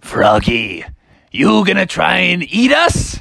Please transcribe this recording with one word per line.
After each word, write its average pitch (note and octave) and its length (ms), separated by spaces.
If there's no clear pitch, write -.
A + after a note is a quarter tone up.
Froggy, G#2+ 840
you G3+ 340
gonna F#3+ 220
try E3 320
and F3+ 240
eat A#3+ 300
us? - 480